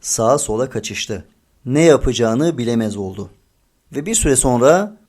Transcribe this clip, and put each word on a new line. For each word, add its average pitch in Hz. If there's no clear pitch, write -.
sağa 117
sola 123
kaçıştı. 104
Ne 131
yapacağını 135
bilemez 113
oldu. 95
Ve 143
bir 220
süre 147
sonra 143